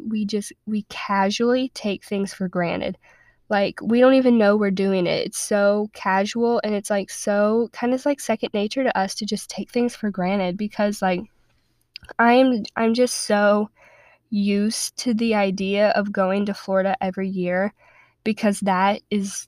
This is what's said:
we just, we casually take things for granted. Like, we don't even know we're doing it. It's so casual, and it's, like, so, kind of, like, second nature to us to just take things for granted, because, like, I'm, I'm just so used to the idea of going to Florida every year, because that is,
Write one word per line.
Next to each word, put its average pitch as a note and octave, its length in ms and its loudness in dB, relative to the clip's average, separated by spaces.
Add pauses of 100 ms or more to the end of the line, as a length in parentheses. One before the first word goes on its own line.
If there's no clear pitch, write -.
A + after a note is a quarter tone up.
we G#3+ 180 -2
just, G3+ 280 -6 (120)
we G#3+ 260 -4
casually A#3 840 0
take - 300 -6
things G3 280 -4
for F#3+ 140 -4
granted. F3+ 500 -4 (540)
Like, G3+ 320 0
we A3+ 180 2
don't C4 120 8
even B3+ 240 6
know G#3 200 6
we're G#3 140 0
doing F#3+ 360 0
it. D3+ 200 0
It's - 120 -10
so G#3 560 2
casual, G#3 680 0
and G#3+ 120 -2
it's, G3+ 160 -6
like, G3+ 180 -2
so, G#3+ 640 0
kind B3 220 -2
of, B3+ 100 -4
like, C#4+ 160 -2
second - 320 -4
nature G#3+ 320 -2
to - 140 0
us F#3+ 160 -2
to - 100 -8
just G#3 240 -6
take - 220 -10
things A#3+ 260 -2
for G#3 140 -4
granted, F#3 480 -2
because, G#3 420 -4
like, F#3 220 0 (960)
I'm, A#3+ 460 4 (120)
I'm A3+ 160 2
just B3 300 0
so G#3 480 2 (580)
used G3+ 720 -2
to A#3+ 160 0
the A3+ 200 0
idea G3 580 0
of G3+ 200 -2
going G3 320 0
to G3+ 80 -2
Florida F#3+ 480 0
every F#3+ 300 -4
year, F#3 420 -2 (500)
because G#3+ 380 0
that G3 400 0 (100)
is, G3+ 380 -4